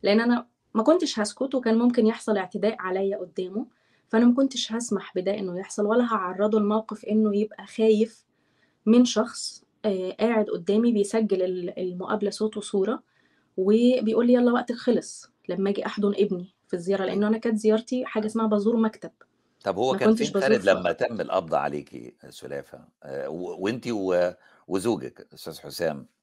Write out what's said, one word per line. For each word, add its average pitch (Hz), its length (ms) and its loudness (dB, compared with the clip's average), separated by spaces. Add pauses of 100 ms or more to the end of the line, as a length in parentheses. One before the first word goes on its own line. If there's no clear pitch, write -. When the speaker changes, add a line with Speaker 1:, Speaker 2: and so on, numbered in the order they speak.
Speaker 1:
لإن 208 180 4
أنا 240 260 0 (280)
ما 220 80 2
كنتش 311 360 2
هاسكت 254 360 -4
وكان 233 240 2
ممكن 240 280 4
يحصل 220 300 -2
اعتداء 196 420 -2
عليّا 190 380 -4
قدّامه، 185 500 -8 (420)
فأنا 226 160 4
ما 240 100 6
كنتش 269 380 -2
هاسمح 233 420 -6
بده 190 240 -2
إنه 185 200 -6
يحصل 208 280 -4
ولا 240 160 2 (100)
هاعرّضه 202 460 0
لموقف 214 460 -2
إنه 214 320 2
يبقى 208 300 -4
خايف 220 580 2 (600)
من 240 200 8
شخص - 600 -4 (200)
آآ 185 340 -2
قاعد 220 300 2
قدّامي 214 440 0
بيسجّل 202 500 0
ال-، 180 360 -4
المقابلة 185 520 -4
صوت 214 260 -4
وصورة، 202 460 -2 (540)
وبيقول 226 680 4
لي: 240 60 8
"يالّا 240 200 4
وقتك 240 220 -2
خلص." - 560 -2 (180)
لمّا 190 200 -2
آجي - 160 -4
أحضن 202 300 -2
ابني 180 400 -2 (120)
في - 80 -6
الزيارة، 190 300 -2
Speaker 2:
أيوه. 180 80 -2
Speaker 1:
لإنه 202 140 2
أنا 226 120 2
كانت 220 180 0
زيارتي 220 480 2
حاجة 214 180 -4
Speaker 2:
آه. 214 40 -2
Speaker 1:
اسمها 220 200 0
بازور 214 300 2
مكتب، 220 340 -2 (520)
Speaker 2:
طب 95 140 -2
هو 127 160 2
Speaker 1:
ما 196 40 0
Speaker 2:
كان 214 140 4
Speaker 1:
كنتش 220 180 2
Speaker 2:
فين - 20 -8
Speaker 1:
بازور 196 280 2
Speaker 2:
خالد - 60 -6
لمّا 180 260 4
Speaker 1:
فرد. - 0 -
Speaker 2:
تم 117 300 -4
القبض 82 340 -2
عليكِ 69 600 -6 (140)
سُلافة؟ 69 580 -14 (160)
آآ 69 240 -10
و-، 87 360 -10
وأنتِ 117 240 -4
و-، 92 440 0 (360)
وزوجِك 90 680 -4
أستاذ 78 280 -16
حسام 73 460 -6 (160)